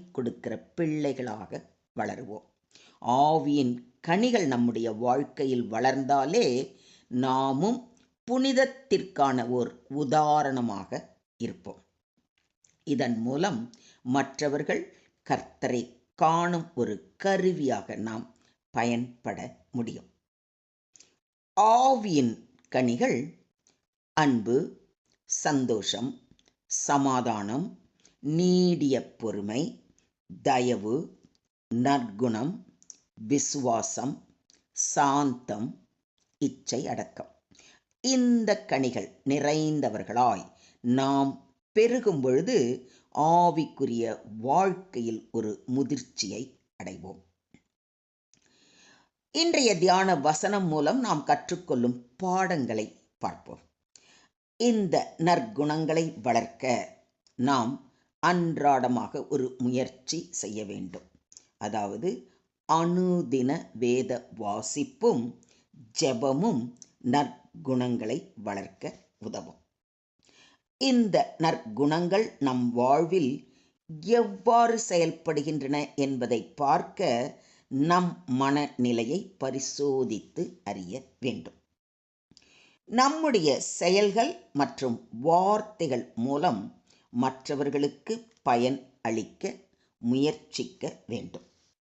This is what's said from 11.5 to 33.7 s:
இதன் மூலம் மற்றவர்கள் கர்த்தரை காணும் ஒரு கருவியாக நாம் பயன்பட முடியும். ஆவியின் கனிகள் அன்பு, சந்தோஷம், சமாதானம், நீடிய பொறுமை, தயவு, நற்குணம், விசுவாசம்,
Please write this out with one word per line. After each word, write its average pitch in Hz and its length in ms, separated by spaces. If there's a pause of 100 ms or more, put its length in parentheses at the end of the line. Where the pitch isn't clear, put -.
இதன் 123 360
மூலம் 127 540 (300)
மற்றவர்கள் 143 880 (360)
கர்த்தரை - 680 (180)
காணும் 170 600
ஒரு 107 420
கருவியாக 156 800
நாம் 110 400 (360)
பயன்பட 120 1000
முடியும். - 380 (1500)
ஆவியின் 214 840 (220)
கனிகள் 131 680 (760)
அன்பு, 131 640 (480)
சந்தோஷம், 123 920 (460)
சமாதானம், 127 1120 (400)
நீடிய 165 960
பொறுமை, 107 680 (580)
தயவு, 123 760 (580)
நற்குணம், 123 880 (480)
விசுவாசம், 123 1120 (440)